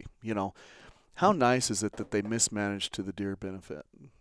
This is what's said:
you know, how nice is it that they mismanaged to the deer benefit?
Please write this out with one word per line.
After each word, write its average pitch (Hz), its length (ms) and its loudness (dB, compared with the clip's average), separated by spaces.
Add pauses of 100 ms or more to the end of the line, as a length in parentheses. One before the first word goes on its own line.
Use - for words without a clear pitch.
(200)
you 110 140 -4
know, 98 180 -2 (680)
how 190 120 6
nice 127 380 4
is 104 120 -2
it 107 120 0
that - 160 -6
they 104 100 2
mismanaged 104 720 -2
to 101 100 -6
the 95 80 -4
deer 98 260 -4
benefit? 95 500 -10 (340)